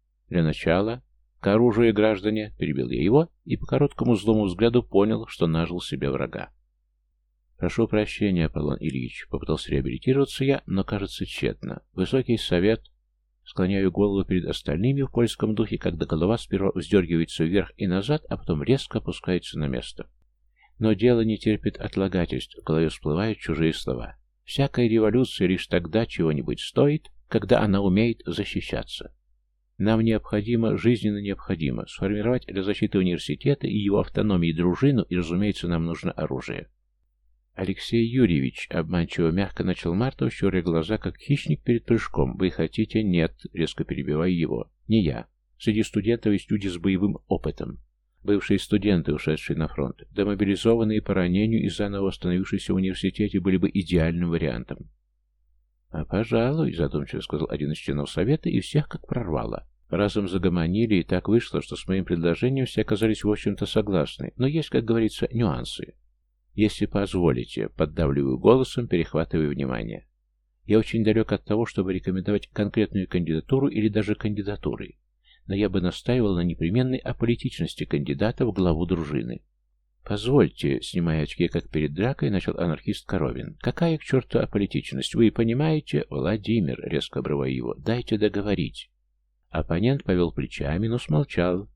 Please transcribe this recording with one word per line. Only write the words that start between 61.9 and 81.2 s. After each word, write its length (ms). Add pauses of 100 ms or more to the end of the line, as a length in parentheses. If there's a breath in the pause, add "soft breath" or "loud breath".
предложением 640
все 160
оказались, 420
в 40
общем-то, 360
согласны, 720
но 100
есть, 220
как 160
говорится, 480
нюансы. 640 (600)
«Если 320
позволите», 800
поддавливаю 680
голосом, 500
перехватывая 600
внимание. 600 (580)
Я 140
очень 260
далёк 260
от 140
того, 200
чтобы 280
рекомендовать 560
конкретную 580
кандидатуру 600
или 200
даже 260
кандидатуры, 840 (500 soft breath)
но 80
я 140
бы 100
настаивал 560
на 60
непременной 560
аполитичности 880
кандидата 600
в 60
главу 340
дружины. 560 (640)
«Позвольте», 800
снимая 420